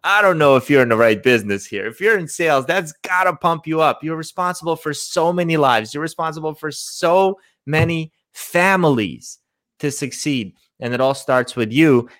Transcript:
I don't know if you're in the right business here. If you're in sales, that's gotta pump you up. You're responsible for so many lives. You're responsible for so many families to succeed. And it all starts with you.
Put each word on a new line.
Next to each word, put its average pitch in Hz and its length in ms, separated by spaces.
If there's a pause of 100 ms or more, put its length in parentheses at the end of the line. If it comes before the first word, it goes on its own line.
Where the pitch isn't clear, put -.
I 196 180
don't 185 160
know 143 180
if 127 140
you're 139 120
in 120 80
the 113 60
right 113 240
business 104 460
here. 98 200
If 120 140
you're 208 180
in 165 100
sales, 147 380
that's 165 260 (100)
gotta 185 320
pump 165 320
you 160 140
up. 151 240
You're 160 120
responsible 170 600
for 151 180
so 170 380
many 170 240
lives. 120 360
You're 147 100
responsible 160 520
for 151 160
so 156 720 (260)
many 160 460 (200)
families 156 1080 (420)
to 147 100
succeed. 131 640 (260)
And 120 140
it 120 60
all 135 140
starts 127 420
with 117 160
you. 131 360 (120)